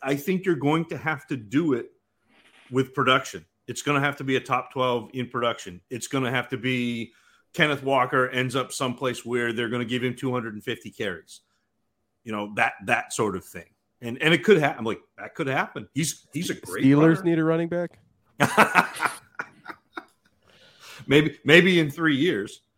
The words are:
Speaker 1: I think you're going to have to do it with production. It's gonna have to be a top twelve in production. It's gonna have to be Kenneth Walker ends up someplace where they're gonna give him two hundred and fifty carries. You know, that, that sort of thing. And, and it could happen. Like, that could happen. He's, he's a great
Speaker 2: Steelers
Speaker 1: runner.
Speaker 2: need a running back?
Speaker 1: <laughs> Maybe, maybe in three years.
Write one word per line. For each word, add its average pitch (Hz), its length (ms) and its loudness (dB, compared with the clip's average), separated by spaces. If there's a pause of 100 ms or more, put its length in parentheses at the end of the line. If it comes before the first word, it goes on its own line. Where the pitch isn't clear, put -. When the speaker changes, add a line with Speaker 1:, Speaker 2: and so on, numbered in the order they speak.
Speaker 1:
I 139 140 -2
think 185 300 -4
you're 180 100 2
going 151 300 0
to 165 120 -10
have 151 300 -6
to 147 100 -6
do 127 360 0
it - 180 -4 (800)
with 131 240 -2
production. 131 500 0 (220)
It's 120 160 -10
gonna 143 160 0
have 143 180 0
to 147 60 -10
be 135 120 0
a 131 60 0
top 131 300 -4
twelve 123 420 -2
in 127 140 -6
production. 117 520 -4 (120)
It's 120 160 -10
gonna 131 240 -2
have 123 180 -2
to 131 80 -6
be 120 540 -4 (400)
Kenneth 151 320 0
Walker 127 460 2
ends 127 260 -2
up 127 160 -4
someplace 123 540 -4
where 120 280 -2
they're 120 160 -4
gonna 123 160 -4
give 120 180 -4
him 123 120 -2
two 127 160 -4
hundred 113 220 -6
and 107 100 -14
fifty 117 280 -10
carries. 92 500 -10 (840)
You 113 80 -10
know, 104 240 -6
that, 113 180 0 (120)
that 117 260 -2
sort 104 240 -2
of 90 80 -8
thing. - 220 -18 (360)
And, 120 200 -10
and 160 120 4
it 170 100 2
could 202 160 6
happen. 143 260 0
Like, 107 160 -4 (160)
that - 180 -16
could 151 120 -6
happen. 135 460 -6
He's, - 380 -6
he's 165 180 -6
a - 40 -4
great - 320 -4
Speaker 2:
Steelers 147 320 6
Speaker 1:
runner. - 60 -8
Speaker 2:
need 170 160 0
a 160 40 0
running 165 260 0
back? 170 300 -8 (400)
Speaker 1:
<laughs> - 800 2 (1900)
Maybe, 151 360 4
maybe 170 360 8
in 151 100 2
three 156 260 0
years. 127 460 -2 (160)